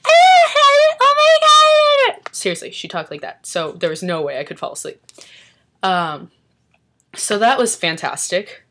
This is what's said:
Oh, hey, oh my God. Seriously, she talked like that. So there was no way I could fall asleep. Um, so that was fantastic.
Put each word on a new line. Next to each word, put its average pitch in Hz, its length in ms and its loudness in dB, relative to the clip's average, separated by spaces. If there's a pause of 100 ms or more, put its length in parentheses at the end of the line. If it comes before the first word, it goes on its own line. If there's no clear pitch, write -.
Oh, 698 440 6
hey, 587 520 2
oh 539 160 4
my 605 960 4
God. - 200 -18
Seriously, - 360 -8
she - 180 -16
talked 165 220 -10
like 151 120 -14
that. - 240 -16
So 165 260 -8
there 170 180 -6
was 156 120 -10
no 175 200 -6
way 143 160 -8
I 139 60 -8
could 143 140 -14
fall - 140 -10
asleep. - 280 -14 (840)
Um, 175 480 -4 (840)
so - 240 -6
that 233 200 2
was 233 160 -2
fantastic. 165 960 -8